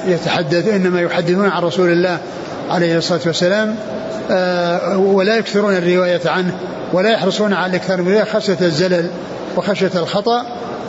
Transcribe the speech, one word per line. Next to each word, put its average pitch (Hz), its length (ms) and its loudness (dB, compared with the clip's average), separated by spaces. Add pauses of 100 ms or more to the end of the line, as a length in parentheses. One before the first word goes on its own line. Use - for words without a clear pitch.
يتحدث، 170 600 0
إنما 180 320 2
يحدثون 175 480 0
عن 170 140 0
رسول 175 300 2
الله 175 260 2 (520)
عليه 170 280 2
الصلاة 165 280 0
والسلام، 202 500 0 (540)
آه، 180 680 0
ولا 196 380 4
يكثرون 202 400 2
الرواية 180 500 2
عنه، 180 260 0 (400)
ولا 190 180 2
يحرصون 202 420 2
على 180 180 0
الإكثار 180 320 -2
من 175 60 0
الرواية 208 160 4
خشية 202 360 0
الزلل 175 500 2 (460)
وخشية 180 380 0
الخطأ. 202 480 0 (460)